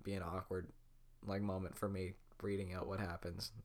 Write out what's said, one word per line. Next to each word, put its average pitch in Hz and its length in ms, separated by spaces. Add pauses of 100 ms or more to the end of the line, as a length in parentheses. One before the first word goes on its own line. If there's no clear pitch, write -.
be 98 120
an 95 80
awkward, 92 460 (580)
like, 98 160
moment 95 340
for 104 120
me 95 260 (280)
reading 98 300
out 90 140
what 98 140
happens 87 520 (120)